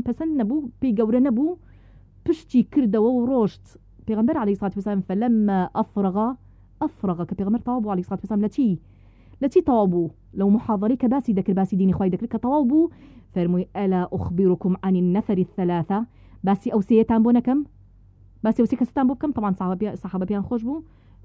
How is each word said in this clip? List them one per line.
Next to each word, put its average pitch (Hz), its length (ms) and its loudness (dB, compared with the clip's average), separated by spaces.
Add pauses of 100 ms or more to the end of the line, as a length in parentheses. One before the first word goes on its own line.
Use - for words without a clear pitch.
پەسەند 311 320 -4
نەبوو، 247 300 -2 (100)
پێی 262 180 0
گەورە 233 300 2
نەبوو، 285 300 0 (680)
پشتی 320 360 0 (100)
کردەوە 220 440 2
و 240 140 2
ڕۆشت. 240 360 0 (420)
پێغەمبەر 226 340 0
عەلەیهی 202 180 -2
سڵاتو 202 200 -6
وەسەلام 196 280 -2
فەلەمما 214 520 2 (180)
ئەفرەغا، 208 520 -2 (520)
ئەفرەغا 185 480 -4
کە - 100 -10
پێغەمبەر 208 260 0
تەواو 247 160 -4
بوو 208 120 -4
عەلەیهی 180 140 -4
سڵاتو 190 180 -8
وەسەلام 208 200 -2
لە 214 100 -4
چی؟ 214 240 0 (600)
لە 277 120 0
چی 370 80 4
تەواو 233 260 2
بوو؟ 175 220 0 (300)
لەو 202 160 2
محاضەرەی 214 460 -2
کە 254 120 2
باسی 254 200 -2
دەکرد، 185 220 0
باسی 190 200 0
دینی 190 180 2
خوای 190 160 0
دەکرد 185 240 -4
کە 220 60 -4
تەواو 269 300 0
بوو، 320 200 4 (440)
فەرمووی: 180 320 0 (100)
«ئەلا 190 260 0 (120)
ئوخبیروکم 180 600 0 (100)
عەنی 185 200 2
النەفەری 185 440 0
الثەلاثە؟» 175 520 -2 (440)
باسی 196 280 0
ئەو 214 100 2
سێیەتان 226 420 4
بۆ 240 140 4
نەکەم؟ 247 220 2 (840)
باسی 220 180 2
ئەو 226 80 2
سێ 269 120 -2
کەستان 269 260 0
بۆ 277 80 0
بکەم؟ 302 220 -4
تەمان 208 220 -2
سەحابە-، 185 420 -4
سەحابە 185 240 -6
پیان 202 180 -2
خۆش 226 200 -4
بوو. 302 200 -6 (420)